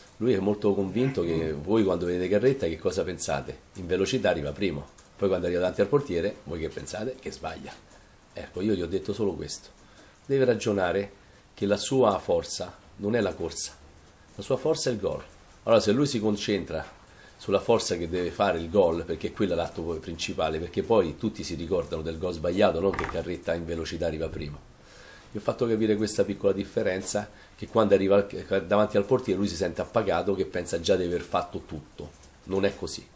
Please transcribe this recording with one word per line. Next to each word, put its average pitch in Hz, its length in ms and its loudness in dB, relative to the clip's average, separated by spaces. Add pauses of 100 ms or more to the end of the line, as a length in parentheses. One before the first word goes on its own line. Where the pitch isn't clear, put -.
(200)
lui 117 140 2
è 98 60 2
molto 104 340 2
convinto 101 500 0
che 80 300 0
voi 90 300 2
quando 90 220 2
vedete 90 220 0
Carretta 104 400 2
che 82 120 -4
cosa - 240 -2
pensate? 78 560 -4 (140)
In 90 140 -10
velocità 95 420 2
arriva 73 220 0
primo, 78 360 -4 (280)
poi 101 120 0
quando 90 180 0
arriva 87 160 0
davanti 92 200 0
al 101 60 4
portiere 98 580 0
voi 82 140 -8
che 80 100 -4
pensate? 107 500 -8
Che 82 120 -10
sbaglia. - 400 -10 (640)
Ecco, - 280 -10
io 107 120 2
gli 90 80 0
ho 85 60 -2
detto 95 260 -4
solo 101 200 0
questo, 78 360 -10 (560)
deve 135 200 2
ragionare 101 640 2 (420)
che - 120 -4
la 101 120 4
sua 117 420 4
forza 87 560 -2 (220)
non 104 180 -2
è 117 60 2
la 92 120 0
corsa, - 400 -6 (640)
la 101 80 -10
sua - 140 0
forza 156 320 0
è 123 40 0
il 104 60 -4
gol. 78 240 -4 (400)
Allora 110 180 6
se 104 100 4
lui 135 140 4
si 123 140 0
concentra 101 680 0 (500)
sulla 98 240 0
forza 113 380 2
che 87 120 -4
deve 87 220 -2
fare 92 280 2
il 82 100 -6
gol, 85 360 4
perché 82 260 -6
quello 95 220 0
è - 20 0
l'atto 85 280 -2
poi 82 160 -4
principale, 82 600 -4
perché 85 220 -2
poi 92 360 2
tutti - 260 -4
si 90 120 -8
ricordano 82 460 -2
del 80 160 -6
gol 90 160 -4
sbagliato, 87 460 2
non 95 120 2
che - 140 -4
Carretta 85 480 -4
in 85 120 -4
velocità 82 420 -4
arriva 78 220 -4
primo. 73 300 -8 (720)
Gli 107 60 -10
ho 104 40 -6
fatto 117 260 0
capire 110 280 4
questa 104 280 2
piccola 98 300 2
differenza, 98 760 -2 (260)
che 104 120 -10
quando 104 280 6
arriva 95 200 6
al, 98 500 0
davanti 104 320 4
al 101 80 4
portiere 107 340 2
lui 104 80 0
si 87 80 -4
sente 87 260 -2
appagato, 95 540 0
che 95 100 0
pensa 90 340 -4
già 95 160 4
di 92 80 2
aver 87 180 -2
fatto 90 440 -4
tutto. 76 460 -12 (340)
Non 98 200 0
è 98 100 0
così. - 300 -8 (100)